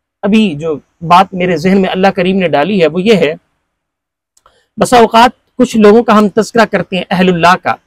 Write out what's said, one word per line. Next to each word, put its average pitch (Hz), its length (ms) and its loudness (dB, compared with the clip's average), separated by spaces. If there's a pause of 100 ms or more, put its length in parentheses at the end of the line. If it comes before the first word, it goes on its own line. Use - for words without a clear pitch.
(240)
अभी 202 320 0
जो 151 260 -8 (220)
बात 175 300 0
मेरे 175 240 -2
जहन 190 200 0
में 185 120 0
अल्लाह 185 220 -2
करीम 185 240 -2
ने 185 120 -2
डाली 156 320 -2
है, 160 80 2
वो 160 120 -6
ये 208 160 2
है, 165 220 -2 (1400)
बसा 240 220 2
औकात 233 300 2 (260)
कुछ 240 200 -2
लोगों 214 260 4
का 226 100 0
हम 208 160 2
तज़किरा 214 360 -2
करते 185 320 -4
हैं, 180 140 -6
अहलुल्लाह 180 440 2
का, 117 320 -4